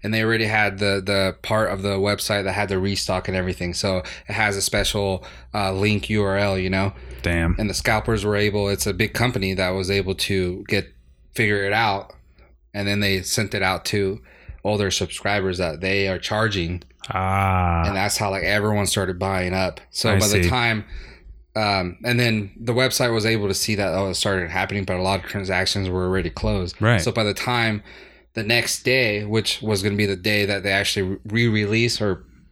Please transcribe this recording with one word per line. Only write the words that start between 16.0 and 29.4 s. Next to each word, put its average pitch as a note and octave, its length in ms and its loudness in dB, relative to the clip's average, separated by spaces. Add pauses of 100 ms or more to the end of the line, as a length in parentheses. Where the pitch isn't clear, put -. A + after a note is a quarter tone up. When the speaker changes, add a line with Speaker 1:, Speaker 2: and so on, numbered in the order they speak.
Speaker 1:
are F#2 100 -2
charging. G2 640 -2 (280)
Speaker 2:
Ah. F#2 760 2
Speaker 1:
And G2 100 0
that's G2+ 200 0
how, G#2 140 0
like, F#2+ 120 -2
everyone G#2 440 2
started F#2 320 -2
buying F#2 360 0
up. F#2 260 -2 (100)
So - 200 -2
Speaker 2:
I G2+ 80 2
Speaker 1:
by G#2 80 4
the G2+ 160 4
Speaker 2:
see. F2 60 4
Speaker 1:
time, A2+ 360 2 (680)
um, G2 500 0
and A#2+ 160 2
then A2 380 0
the A#2 160 -2
website B2 400 2
was G#2+ 100 0
able A2 240 2
to F#2+ 60 0
see G#2+ 220 0
that, F#2+ 180 0
oh, F#2+ 160 0
it F2+ 40 -4
started F#2 360 0
happening, F#2+ 340 -2
but F#2 120 -2
a F2+ 60 -2
lot F#2 220 0
of - 60 -12
transactions F#2+ 580 0
were F#2 160 0
already F#2 260 0
closed. F#2+ 520 -2
Speaker 2:
Right. A2 180 4
Speaker 1:
So G2+ 120 0
by A#2 120 0
the G2+ 100 0
time A2+ 480 0 (520)
the A2 80 -4
next A2+ 400 0
day, A#2 420 2
which G#2+ 380 -2